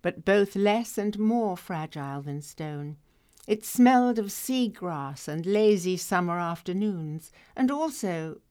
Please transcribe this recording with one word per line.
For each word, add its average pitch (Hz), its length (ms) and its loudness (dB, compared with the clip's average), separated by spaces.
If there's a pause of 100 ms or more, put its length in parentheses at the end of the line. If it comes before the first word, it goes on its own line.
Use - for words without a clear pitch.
but - 240 -4
both 196 320 4
less 208 400 0
and 208 220 -2
more 220 360 2
fragile 151 680 -8
than 143 180 -6
stone. 147 560 -10 (500)
It 214 160 0
smelled 247 560 6
of 202 100 -2
seagrass 180 1000 -4
and 156 160 -6
lazy 196 540 4
summer 175 400 0
afternoons, 170 920 -4 (240)
and 262 160 2
also 185 720 -4 (100)